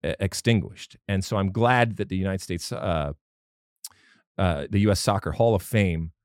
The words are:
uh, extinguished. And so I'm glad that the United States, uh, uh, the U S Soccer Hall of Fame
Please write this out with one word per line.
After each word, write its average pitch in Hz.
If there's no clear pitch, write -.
uh, 73
extinguished. -
And 95
so 110
I'm 98
glad 117
that 104
the 95
United 95
States, -
uh, 80
uh, 80
the 101
U 104
S 92
Soccer 98
Hall 113
of 95
Fame 85